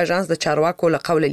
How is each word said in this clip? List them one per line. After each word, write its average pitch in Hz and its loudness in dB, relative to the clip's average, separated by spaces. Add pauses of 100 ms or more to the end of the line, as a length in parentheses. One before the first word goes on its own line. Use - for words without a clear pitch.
اژانس 175 -2
د 160 -2
چارواکو 160 2
له - -6
قوله 156 2